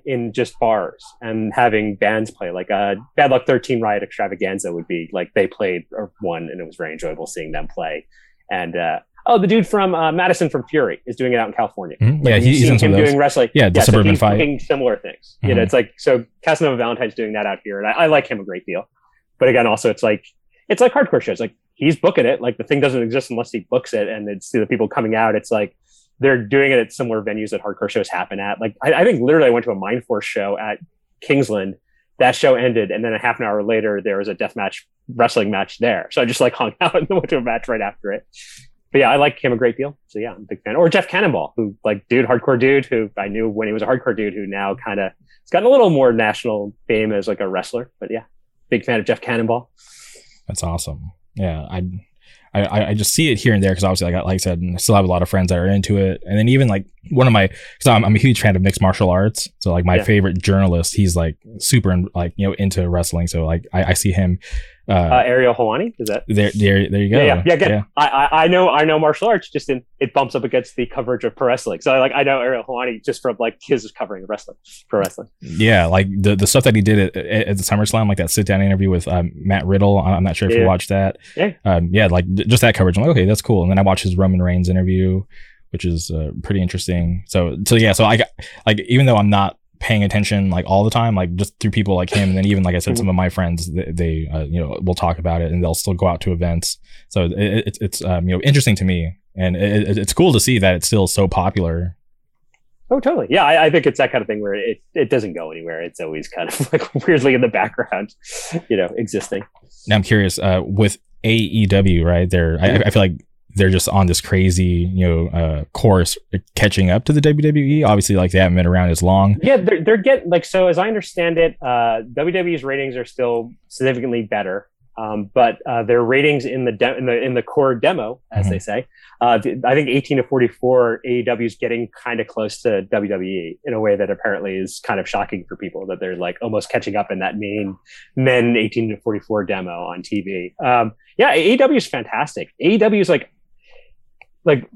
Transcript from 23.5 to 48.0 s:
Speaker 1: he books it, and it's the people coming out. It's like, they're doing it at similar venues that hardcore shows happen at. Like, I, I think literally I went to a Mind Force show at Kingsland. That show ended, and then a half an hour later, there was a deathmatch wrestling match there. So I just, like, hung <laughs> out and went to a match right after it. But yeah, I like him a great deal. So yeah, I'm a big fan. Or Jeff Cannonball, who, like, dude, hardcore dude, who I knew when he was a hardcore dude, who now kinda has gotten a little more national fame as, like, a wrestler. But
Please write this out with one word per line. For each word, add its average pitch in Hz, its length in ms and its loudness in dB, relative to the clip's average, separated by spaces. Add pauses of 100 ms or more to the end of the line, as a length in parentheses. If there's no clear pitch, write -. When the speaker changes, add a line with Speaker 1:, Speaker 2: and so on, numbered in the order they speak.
Speaker 1:
he 107 180 -8
books 123 240 -4
it, 104 140 -2
and 107 220 -8
it's 98 220 -12
the 110 160 0
people 110 200 -2
coming 113 280 -2
out. 110 200 2
It's - 160 -4
like, 104 240 -2 (440)
they're 135 220 4
doing 139 300 2
it 127 80 4
at 113 140 -4
similar 113 280 -4
venues 107 280 -6
that 104 120 -6
hardcore 101 280 -6
shows 101 200 -2
happen 92 300 -6
at. 101 220 -6
Like, 110 220 -6
I, 151 100 4
I 165 100 4
think 196 180 2
literally 143 260 4
I - 20 6
went 117 160 2
to 120 60 -4
a 101 40 -2
Mind 104 300 -4
Force 107 200 -4
show 101 320 -4
at 107 200 -8 (440)
Kingsland. 104 540 -2 (440)
That 123 160 4
show 135 200 4
ended, 117 360 0
and 110 120 -4
then 113 100 -2
a 101 60 -4
half 117 200 -2
an 120 60 -4
hour 104 160 -2
later, 107 400 -2
there 98 180 -4
was 101 100 -6
a 92 60 -6
deathmatch 101 480 -8 (300)
wrestling 113 380 0
match 98 280 -4
there. 113 320 -2
So 139 100 0
I 120 40 2
just, 113 140 -4
like, 123 140 2
hung 117 240 -4
<laughs> - 40 -4
out 170 140 0
and 156 140 0
went 180 200 -2
to 156 80 0
a 123 40 -2
match 117 260 -4
right 110 140 -4
after 101 320 -8
it. - 120 -10 (680)
But 139 60 4
yeah, 123 100 6
I 139 80 4
like 143 260 2
him 131 80 0
a 117 60 -2
great 117 180 0
deal. 139 220 -8 (100)
So 107 120 -12
yeah, 113 120 -8
I'm 95 120 -18
a - 40 -20
big - 160 -14
fan. 110 140 -4
Or 170 100 4
Jeff 180 220 0
Cannonball, 143 480 -2
who, 107 260 -4
like, 104 240 -4
dude, 123 180 2
hardcore 127 320 0
dude, 135 280 2
who 113 320 -2
I 101 100 -6
knew 110 220 -4
when 107 180 -6
he 104 60 -4
was 110 80 -4
a 104 40 -4
hardcore 123 300 -2
dude, 104 180 -4
who 101 140 -10
now 98 280 -4
kinda 101 280 -6
has - 480 -14
gotten 196 160 0
a - 20 4
little 247 200 6
more 135 240 4
national 107 600 -2 (140)
fame 110 240 0
as, 101 160 -2
like, 104 140 -4
a 98 80 -4
wrestler. 95 500 -8
But 101 100 -12